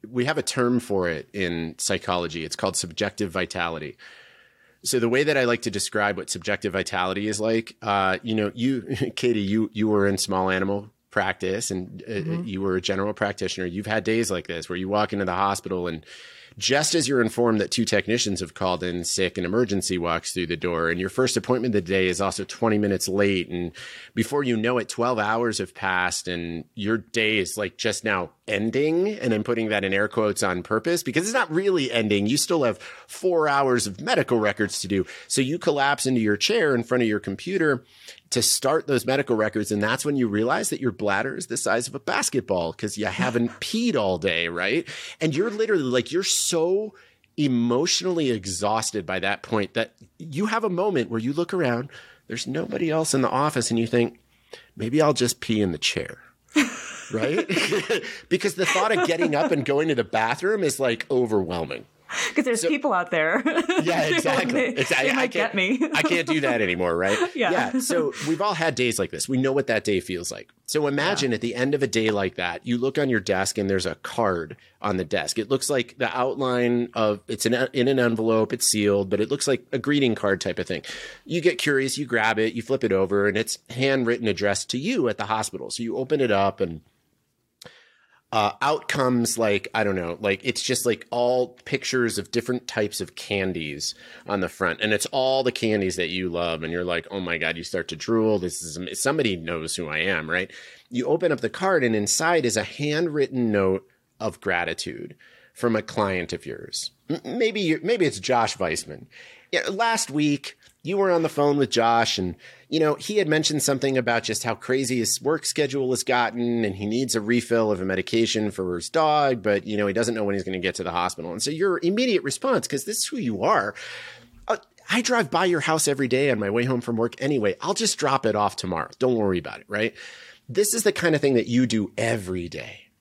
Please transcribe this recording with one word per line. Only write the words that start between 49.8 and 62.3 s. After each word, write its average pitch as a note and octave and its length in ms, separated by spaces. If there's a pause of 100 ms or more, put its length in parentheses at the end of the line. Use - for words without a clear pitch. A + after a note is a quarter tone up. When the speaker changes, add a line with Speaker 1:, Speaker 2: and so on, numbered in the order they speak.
Speaker 1:
you D#3+ 280
have A3 180
a A3 60
moment F3 400
where A2+ 100
you A#2+ 120
look E3+ 200
around, C3 360 (400)
there's - 180
nobody E3+ 440
else D#3+ 240
in C3 80
the B2 80
office, C#3 400
and A#2 80
you A2+ 80
think, A#2 340 (560)
"Maybe A#2+ 260
I'll D3+ 100
just B2 280
pee G#2+ 200
in F#2+ 120
the D2+ 60
chair." - 400 (360)
<laughs> D4 100 (480)
Right? D#3+ 360
<laughs> - 800
Because F3+ 260
the F3+ 120
thought G#3 300
of F4+ 120
getting E3 260
up D3+ 160
and C#3+ 140
going C#3+ 240
to C#3+ 80
the A#2 80
bathroom D#3 580
is, D3 160
like, A#2+ 320
overwhelming. F2+ 760 (480)